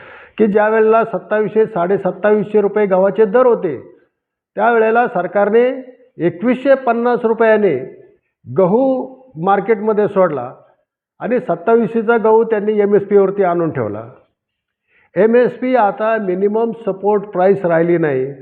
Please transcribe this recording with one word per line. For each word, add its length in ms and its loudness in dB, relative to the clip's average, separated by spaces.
की, 100 2
ज्या 220 0
वेळेला 360 2
सत्तावीसशे, 600 -2
साडेसत्तावीसशे 960 -2
रुपये 240 0
गव्हाचे 400 2
दर 200 2
होते, 500 -2
त्यावेळेला 520 0
सरकारने 880 -2
एकवीसशे 580 0
पन्नास 480 -2
रुपयाने 840 0
गहू 580 0
मार्केटमध्ये 640 0
सोडला 440 -2
आणि 200 -4
सत्तावीसशेचा 760 0
गहू 260 4
त्यांनी 360 -2
एमएसपीवरती 640 2
आणून 260 0
ठेवला. 340 -6
एमएसपी 580 2
आता 460 0
मिनिमम 500 -2
सपोर्ट 500 -2
प्राईस 440 0
राहिली 320 2
नाही, 440 -2